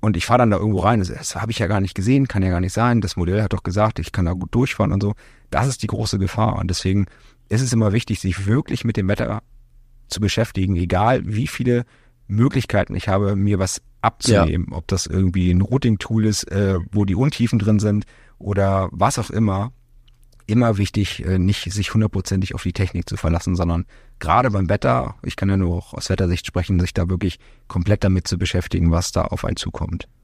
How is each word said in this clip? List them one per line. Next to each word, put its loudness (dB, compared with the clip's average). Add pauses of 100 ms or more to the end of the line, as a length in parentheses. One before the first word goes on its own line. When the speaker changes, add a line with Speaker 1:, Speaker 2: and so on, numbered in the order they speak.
Speaker 1:
Und 2
ich -2
fahre 4
dann 4
da 2
irgendwo 0
rein, 2
das, -2
das -10
habe -6
ich -6
ja 0
gar 0
nicht -4
gesehen, 2
kann 0
ja 2
gar 0
nicht -2
sein. 2
Das -4
Modell 0
hat -2
doch -4
gesagt, 0
ich -6
kann 0
da 0
gut -8
durchfahren 0
und 0
so. 0 (360)
Das 0
ist -4
die -4
große -2
Gefahr. 0
Und -4
deswegen 0 (420)
ist 0
es -2
immer 2
wichtig, -2
sich -4
wirklich 0
mit 0
dem 0
Wetter -2 (680)
zu -6
beschäftigen, 0
egal 2
wie -4
viele 0 (420)
Möglichkeiten 0
ich -4
habe, 0
mir 2
was -2 (200)
abzunehmen. 2
Speaker 2:
Ja. -10
Speaker 1:
Ob -10
das -2
irgendwie 2
ein 4
Routing-Tool 2
ist, 0
äh, 2 (140)
wo 2
die 0
Untiefen 2
drin 4
sind 2 (340)
oder 0
was 0
auch -6
immer. 0 (760)
Immer 2
wichtig, -2
äh, 0
nicht 0
sich -4
hundertprozentig 0
auf -8
die -2
Technik -2
zu -8
verlassen, 0
sondern 0 (360)
gerade 2
beim 0
Wetter, 0
ich -8
kann -2
ja 2
nur 0
auch -8
aus -10
Wettersicht 0
sprechen, 0
sich 0
da 0
wirklich -2 (260)
komplett 0
damit 2
zu -2
beschäftigen, 0
was 0
da -2
auf -4
einen -2
zukommt. -8 (160)